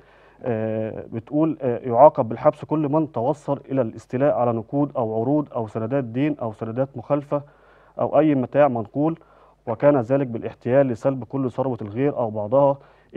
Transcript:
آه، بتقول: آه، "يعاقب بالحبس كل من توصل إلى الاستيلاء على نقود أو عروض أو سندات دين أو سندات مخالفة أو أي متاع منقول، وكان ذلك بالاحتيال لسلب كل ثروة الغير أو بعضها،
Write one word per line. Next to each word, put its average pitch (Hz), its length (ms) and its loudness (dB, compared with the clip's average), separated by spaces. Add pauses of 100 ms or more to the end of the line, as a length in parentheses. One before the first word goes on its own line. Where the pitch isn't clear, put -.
(440)
آه، 110 600 -4 (100)
بتقول: 147 480 -2
آه، 120 160 0
"يعاقب 127 520 6
بالحبس 147 360 0
كل 151 240 -2
من 151 220 0
توصل 139 480 -4 (120)
إلى 135 100 2
الاستيلاء 123 540 -2
على 123 180 2
نقود 143 440 -2
أو 113 240 -2
عروض 147 340 0
أو 117 120 -4
سندات 117 360 -2
دين 135 380 -2
أو 113 120 -6
سندات 117 420 -4
مخالفة 143 460 -4 (580)
أو 120 200 2
أي 151 160 4
متاع 139 320 2
منقول، 135 520 -4 (480)
وكان 143 340 4
ذلك 135 260 0
بالاحتيال 117 600 0
لسلب 127 360 -4
كل 131 280 -4
ثروة 131 300 -4
الغير 131 360 -4
أو 120 120 -2
بعضها، 131 480 2 (400)